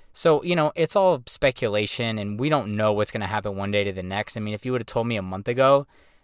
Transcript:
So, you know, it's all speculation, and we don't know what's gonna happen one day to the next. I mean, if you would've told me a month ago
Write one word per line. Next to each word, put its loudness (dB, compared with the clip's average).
So, 2
you 0
know, 2
it's -2
all 4
speculation, -2
and -6
we 0
don't 0
know 2
what's 0
gonna -4
happen -4
one -4
day 2
to -2
the -8
next. -6
I -6
mean, -4
if -10
you -2
would've -4
told -2
me -2
a -4
month -6
ago 4